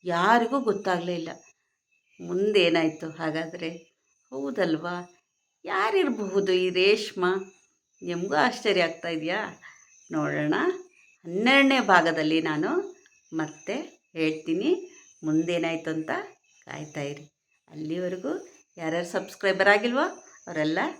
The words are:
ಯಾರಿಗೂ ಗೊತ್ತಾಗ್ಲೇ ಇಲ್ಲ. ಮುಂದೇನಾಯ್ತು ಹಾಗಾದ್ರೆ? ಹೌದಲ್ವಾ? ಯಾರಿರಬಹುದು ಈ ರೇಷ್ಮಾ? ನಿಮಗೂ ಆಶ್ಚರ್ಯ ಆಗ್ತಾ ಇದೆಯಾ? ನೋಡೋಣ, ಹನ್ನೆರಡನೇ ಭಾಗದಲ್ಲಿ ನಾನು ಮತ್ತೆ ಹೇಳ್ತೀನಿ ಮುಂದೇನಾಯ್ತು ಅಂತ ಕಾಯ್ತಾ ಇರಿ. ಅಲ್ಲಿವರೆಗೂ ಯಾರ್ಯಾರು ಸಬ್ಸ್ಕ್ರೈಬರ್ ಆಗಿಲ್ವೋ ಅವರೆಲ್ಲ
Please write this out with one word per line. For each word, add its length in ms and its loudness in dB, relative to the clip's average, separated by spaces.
ಯಾರಿಗೂ 560 2
ಗೊತ್ತಾಗ್ಲೇ 560 -2
ಇಲ್ಲ. 140 -8
ಮುಂದೇನಾಯ್ತು 880 2
ಹಾಗಾದ್ರೆ? 840 -6
ಹೌದಲ್ವಾ? 800 -4
ಯಾರಿರಬಹುದು 880 0
ಈ 180 2
ರೇಷ್ಮಾ? 680 2
ನಿಮಗೂ 320 -4
ಆಶ್ಚರ್ಯ 480 2
ಆಗ್ತಾ 260 -4
ಇದೆಯಾ? 440 -4
ನೋಡೋಣ, 420 0
ಹನ್ನೆರಡನೇ 540 4
ಭಾಗದಲ್ಲಿ 640 4
ನಾನು 280 -2
ಮತ್ತೆ 420 -6
ಹೇಳ್ತೀನಿ 840 0
ಮುಂದೇನಾಯ್ತು 680 0
ಅಂತ 200 -4
ಕಾಯ್ತಾ 360 -10
ಇರಿ. 220 -8
ಅಲ್ಲಿವರೆಗೂ 840 -6
ಯಾರ್ಯಾರು 340 -4
ಸಬ್ಸ್ಕ್ರೈಬರ್ 560 0
ಆಗಿಲ್ವೋ 380 4
ಅವರೆಲ್ಲ 320 0